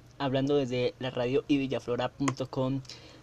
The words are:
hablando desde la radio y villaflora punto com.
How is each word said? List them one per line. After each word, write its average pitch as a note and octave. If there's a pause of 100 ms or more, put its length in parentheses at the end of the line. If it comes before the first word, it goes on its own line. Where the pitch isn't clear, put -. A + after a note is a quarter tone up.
(180)
hablando C#3
desde B2
la B2+
radio B2+
y C#3+
villaflora B2
punto C3+
com. C3+ (440)